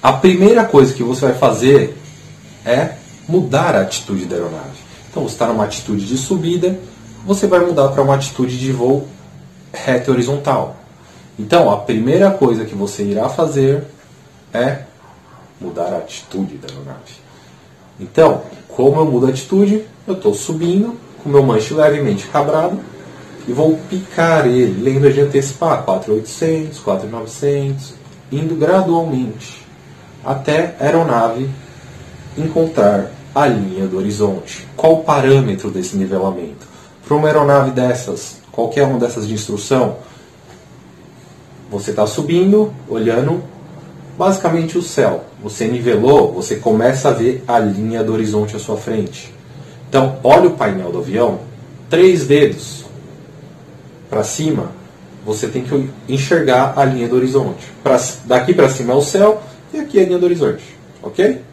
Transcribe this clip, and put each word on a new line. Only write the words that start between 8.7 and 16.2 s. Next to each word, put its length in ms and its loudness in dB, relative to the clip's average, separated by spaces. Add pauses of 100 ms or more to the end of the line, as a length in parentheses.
voo 360 0 (680)
reto 360 -2
e 40 2
horizontal. 640 -2 (600)
Então, 320 2
a 80 0
primeira 540 2
coisa 320 0
que 120 -10
você 280 -6
irá 240 -2
fazer 560 0 (680)
é 260 -2 (800)
mudar 340 -8
a 40 -6
atitude 580 -10